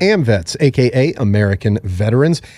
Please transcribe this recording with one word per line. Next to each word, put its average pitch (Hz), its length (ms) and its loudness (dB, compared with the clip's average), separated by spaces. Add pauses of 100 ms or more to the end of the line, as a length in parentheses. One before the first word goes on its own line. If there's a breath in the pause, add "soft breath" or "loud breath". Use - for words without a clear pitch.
amvets, 135 600 0
A 143 100 4
K 123 220 2
A 135 220 0
American 104 720 0
Veterans. 110 580 0 (160 loud breath)